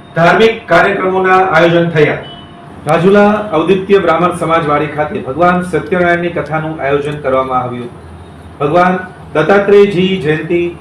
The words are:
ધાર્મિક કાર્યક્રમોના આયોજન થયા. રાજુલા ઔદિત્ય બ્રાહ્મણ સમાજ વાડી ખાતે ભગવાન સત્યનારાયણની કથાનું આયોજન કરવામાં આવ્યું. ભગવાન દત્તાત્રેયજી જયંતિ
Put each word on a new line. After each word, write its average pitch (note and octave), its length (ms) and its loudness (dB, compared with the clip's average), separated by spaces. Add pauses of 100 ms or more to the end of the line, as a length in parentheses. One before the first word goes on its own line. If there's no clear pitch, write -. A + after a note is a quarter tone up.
(160)
ધાર્મિક F#3 400 4 (120)
કાર્યક્રમોના F#3 720 2
આયોજન E3+ 520 2
થયા. D3 280 0 (680)
રાજુલા G3 680 2
ઔદિત્ય F#3+ 460 2
બ્રાહ્મણ E3+ 360 0
સમાજ D#3+ 320 -2
વાડી D3 200 0
ખાતે D3+ 320 -6
ભગવાન F3 440 0
સત્યનારાયણની F3 680 -2
કથાનું D#3 520 -6
આયોજન C#3+ 400 -4
કરવામાં C3 420 -2
આવ્યું. A#2+ 260 -10 (680)
ભગવાન F3+ 380 0 (360)
દત્તાત્રેયજી G3 840 2
જયંતિ D#3 420 -2 (220)